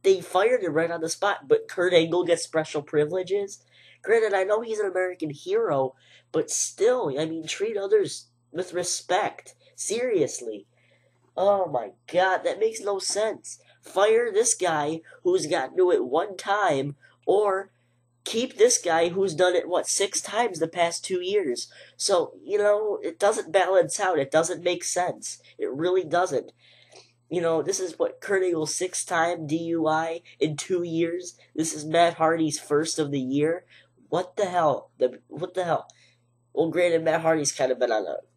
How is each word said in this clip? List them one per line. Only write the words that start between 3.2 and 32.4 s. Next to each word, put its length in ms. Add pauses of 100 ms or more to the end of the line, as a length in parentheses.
Granted, 320
I 100
know 180
he's 180
an 100
American 400
hero, 640 (360)
but 180
still, 720
I 60
mean, 200
treat 320
others 500 (240)
with 220
respect. 800 (220)
Seriously. 920 (720)
Oh 300
my 240 (200)
god, 320
that 160
makes 220
no 180
sense. 600 (220)
Fire 500
this 240
guy 460 (220)
who's 220
gotten 320
to 140
it 140
one 300
time, 600 (300)
or 460 (520)
keep 340
this 200
guy 320
who's 240
done 220
it, 120
what, 200
six 340
times 380
the 80
past 380
two 160
years? 500 (240)
So, 380 (100)
you 140
know, 440
it 160
doesn't 340
balance 480
out. 200
It 120
doesn't 320
make 200
sense. 580 (160)
It 140
really 320
doesn't. 480 (800)
You 120
know, 220
this 160
is, 180
what, 220
Kurt 240
Angle's 320
sixth 320
time 400
D 100
U 300
I 340 (180)
in 180
two 260
years. 540 (180)
This 180
is 120
Matt 300
Hardy's 440